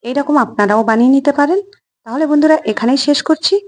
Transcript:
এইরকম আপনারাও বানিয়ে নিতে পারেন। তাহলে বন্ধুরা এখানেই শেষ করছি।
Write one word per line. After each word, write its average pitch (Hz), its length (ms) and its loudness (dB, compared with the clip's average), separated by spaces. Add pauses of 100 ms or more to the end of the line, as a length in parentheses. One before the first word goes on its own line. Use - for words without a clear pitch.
এইরকম 277 300 -2 (100)
আপনারাও 208 400 0
বানিয়ে 233 320 2
নিতে 277 160 0
পারেন। 294 260 0 (480)
তাহলে 262 200 -4
বন্ধুরা 302 300 2 (140)
এখানেই 240 360 0
শেষ 285 160 0
করছি। - 320 -2 (140)